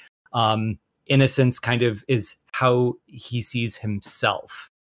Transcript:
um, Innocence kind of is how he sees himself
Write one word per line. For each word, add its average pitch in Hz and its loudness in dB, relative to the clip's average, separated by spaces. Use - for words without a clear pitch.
um, 110 2
Innocence 135 4
kind 120 0
of 110 0
is - -2
how 123 2
he 120 -10
sees 117 -4
himself - -6